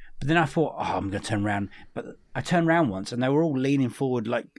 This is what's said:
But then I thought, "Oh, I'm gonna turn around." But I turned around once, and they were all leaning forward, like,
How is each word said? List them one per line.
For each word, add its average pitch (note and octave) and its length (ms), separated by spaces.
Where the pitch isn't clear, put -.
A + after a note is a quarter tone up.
But C3+ 120
then E3 80
I E3 80
thought, C#3+ 320
"Oh, - 40
I'm F#2+ 120
gonna G2+ 120
turn G2+ 240
around." G2+ 240
But A#2 120
I A#2 60
turned E3 300
around E3 180
once, F#2+ 240
and B2 100
they B2+ 60
were D3 160
all D3 160
leaning C3+ 300
forward, B2 400
like, A#2+ 180